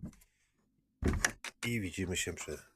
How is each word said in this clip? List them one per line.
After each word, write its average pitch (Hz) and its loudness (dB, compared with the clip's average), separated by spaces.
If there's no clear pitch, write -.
I 117 2
widzimy 90 -2
się - -2
przy 76 -8